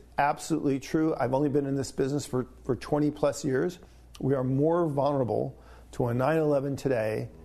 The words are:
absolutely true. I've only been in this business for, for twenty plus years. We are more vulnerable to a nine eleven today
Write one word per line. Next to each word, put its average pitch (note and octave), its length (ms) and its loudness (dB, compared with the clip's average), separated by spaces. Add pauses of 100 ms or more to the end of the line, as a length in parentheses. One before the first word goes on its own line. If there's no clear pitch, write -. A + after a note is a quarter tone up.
(180)
absolutely C#3+ 600 0
true. D#3+ 380 0
I've B2+ 180 0
only C#3+ 140 2
been C#3+ 180 0
in C3+ 80 -2
this C3+ 160 -4
business C#3 340 -2
for, B2+ 220 -2 (180)
for B2+ 100 0
twenty D3 360 0
plus D3 340 -2
years. D3+ 320 0 (420)
We C#3 140 2
are C3 100 0
more D#3 440 2
vulnerable C3+ 680 0 (380)
to B2 140 0
a A#2 80 -2
nine C#3+ 220 2
eleven C#3+ 380 2
today A#2 540 -2 (160)